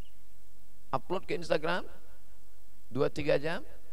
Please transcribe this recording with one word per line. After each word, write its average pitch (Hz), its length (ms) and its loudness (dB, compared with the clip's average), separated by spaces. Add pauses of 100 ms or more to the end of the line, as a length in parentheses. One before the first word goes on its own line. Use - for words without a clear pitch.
(920)
Upload - 320 0
ke 165 80 0
Instagram, 170 480 2 (1120)
dua 143 160 2
tiga 151 320 2
jam, 185 240 0 (280)